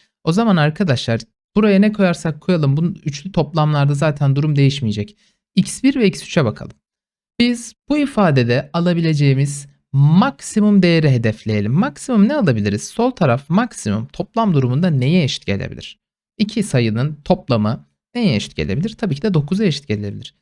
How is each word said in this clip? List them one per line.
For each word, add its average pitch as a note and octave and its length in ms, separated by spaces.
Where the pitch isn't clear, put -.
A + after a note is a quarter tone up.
O D#3+ 80
zaman G#3 240
arkadaşlar D3 640
buraya G3 220
ne G#3+ 140
koyarsak E3+ 480
koyalım D3+ 360
bunun E3 280
üçlü D3+ 280
toplamlarda D3+ 640
zaten C#3+ 420
durum D3 200
değişmeyecek. A#2 600
X - 280
bir C#4 140
ve A#3+ 100
X - 160
üçe - 220
bakalım. - 320
Biz A#3+ 320
bu D4 100
ifadede C#3+ 720
alabileceğimiz D3+ 920
maksimum G3+ 880
değeri E3 280
hedefleyelim. A2 640
Maksimum A3+ 560
ne C#4+ 60
alabiliriz? A2 500
Sol A#3+ 260
taraf C3+ 400
maksimum D#3+ 560
toplam G3 480
durumunda C3 360
neye C#3+ 340
eşit - 220
gelebilir? - 520
İki G#3+ 240
sayının A#2+ 640
toplamı B2 640
neye G#3+ 220
eşit - 200
gelebilir? C#3 380
Tabii G3 200
ki - 80
de G#3 120
dokuza F3 300
eşit D#3 240
gelebilir. G#2 540